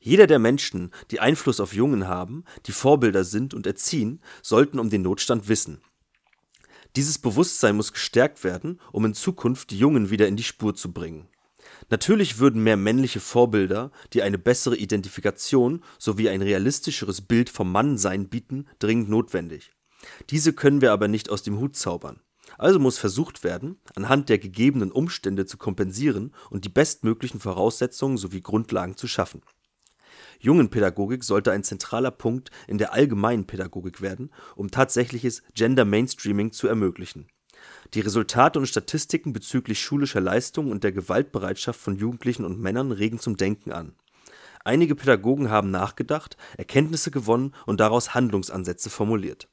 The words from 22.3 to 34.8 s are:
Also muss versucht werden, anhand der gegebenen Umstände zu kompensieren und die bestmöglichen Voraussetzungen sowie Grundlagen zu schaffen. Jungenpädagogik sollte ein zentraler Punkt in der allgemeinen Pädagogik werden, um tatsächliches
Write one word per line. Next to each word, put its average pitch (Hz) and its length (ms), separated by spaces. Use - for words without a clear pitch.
Also 180 220
muss 131 180
versucht 110 480
werden, 92 340
anhand 135 360
der 104 80
gegebenen 104 520
Umstände 98 540
zu - 140
kompensieren 104 760
und 101 160
die 98 60
bestmöglichen 117 680
Voraussetzungen 117 760
sowie 95 240
Grundlagen 95 560
zu - 100
schaffen. 87 360
Jungenpädagogik 113 840
sollte 104 260
ein 101 140
zentraler 117 460
Punkt 123 400
in 104 80
der - 160
allgemeinen 113 540
Pädagogik 92 560
werden, 98 280
um 101 160
tatsächliches 127 720